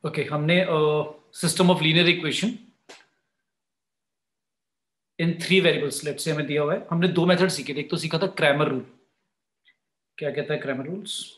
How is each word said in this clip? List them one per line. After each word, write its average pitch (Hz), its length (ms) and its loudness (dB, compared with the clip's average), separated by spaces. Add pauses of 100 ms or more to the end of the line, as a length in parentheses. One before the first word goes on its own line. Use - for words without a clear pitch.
ओके, 156 200 -4
हमने, 151 360 2
अ, 175 160 0 (600)
system 180 340 4
of 160 100 4
linear 160 280 4
equation 170 420 0 (2750)
in 165 200 0
three 190 220 4
variables, 143 420 0
let's 143 220 -8
say, 160 40 -2
हमें 151 180 -2
दिया 147 160 -2
हुआ 151 120 0
है। 226 160 -8
हमने 170 200 2
दो 170 160 2
method 180 240 4
सीखे 139 240 -8
थे, 147 60 -4
एक - 100 -10
तो 170 60 -2
सीखा 160 220 -4
था 190 80 0 (100)
grammar 147 320 2
rule। 131 160 -4 (1300)
क्या 147 120 -2
कहता 151 240 -4
है - 60 -4
grammar 135 260 -6
rules? 196 340 -8 (180)